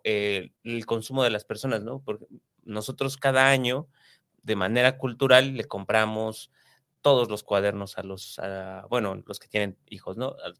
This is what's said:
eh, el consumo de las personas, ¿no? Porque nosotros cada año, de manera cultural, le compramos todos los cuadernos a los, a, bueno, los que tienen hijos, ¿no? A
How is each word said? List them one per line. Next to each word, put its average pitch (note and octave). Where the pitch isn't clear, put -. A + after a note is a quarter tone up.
eh, G#2
el A#2
consumo B2
de A#2+
las G#2
personas, A2
¿no? C3
Porque A2
nosotros C3
cada C3+
año, C3
de G#2+
manera A#2+
cultural, C3
le A2
compramos A2
todos B2+
los G#2
cuadernos G2+
a G2
los, F#2+
a, F#2+
bueno, G2+
los G2+
que -
tienen G2+
hijos, F#2+
¿no? B2+
A F2+